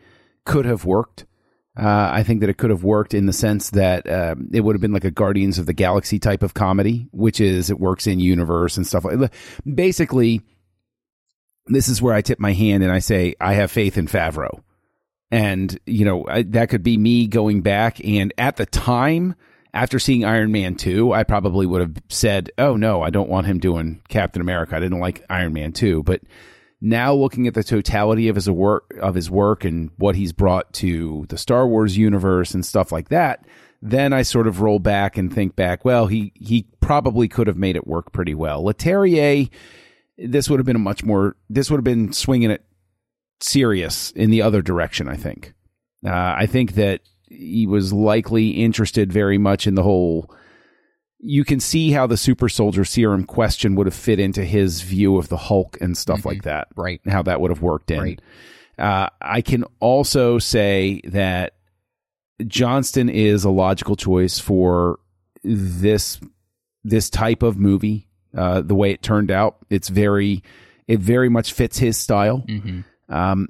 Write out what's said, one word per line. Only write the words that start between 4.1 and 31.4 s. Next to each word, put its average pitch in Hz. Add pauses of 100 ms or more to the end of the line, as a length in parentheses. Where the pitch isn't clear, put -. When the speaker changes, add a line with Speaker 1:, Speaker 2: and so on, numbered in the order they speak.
Speaker 1:
it 113
would 104
have 95
been 107
like 98
a 95
Guardians 98
of 87
the 85
Galaxy 95
type 101
of 98
comedy, 104
which 110
is 92
it -
works 92
in 92
universe 87
and 90
stuff 90
like 92
that. 131 (320)
Basically, 131 (1200)
this 127
is 113
where 120
I 104
tip -
my 101
hand 101
and 92
I 92
say, 90
"I 95
have 101
faith 101
in 85
Favreau." 80 (680)
And, 95
you 104
know, 92
I, 113
that 113
could 104
be 117
me 117
going 107
back. 104
And 101
at 127
the 104
time, 160 (400)
after 127
seeing 123
Iron 110
Man 95
two, 107
I 104
probably 98
would 90
have 80 (140)
said, 101
"Oh, 135
no, 107
I 80
don't 98
want 92
him 95
doing 82
Captain 95
America. 87
I 78
didn't 90
like 90
Iron 90
Man 76
two." 85
But 90 (640)
now 120
looking 127
at 113
the 110
totality 110
of 107
his 98
work, 95
of 95
his 85
work 101
and 82
what 98
he's 90
brought 92
to 80
the 76
Star 127